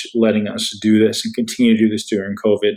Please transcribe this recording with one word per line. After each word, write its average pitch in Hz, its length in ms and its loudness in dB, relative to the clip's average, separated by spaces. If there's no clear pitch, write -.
letting 107 320 2
us 107 360 -8
do 107 160 4
this 107 260 0
and 113 100 -6
continue 117 420 0
to 110 80 2
do 107 40 4
this 107 200 -4
during 101 360 -4
covid, 104 320 2